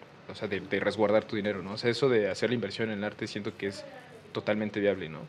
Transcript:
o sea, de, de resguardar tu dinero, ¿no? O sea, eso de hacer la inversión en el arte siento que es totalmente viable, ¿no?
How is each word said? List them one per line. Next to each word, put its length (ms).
o 80
sea, 100
de, 140
de 180
resguardar 460
tu 100
dinero, 260
¿no? 120
O 40
sea, 140
eso 180
de 220
hacer 200
la 40
inversión 380
en 60
el 60
arte 220
siento 300
que 100
es 180
totalmente 460
viable, 300
¿no? 200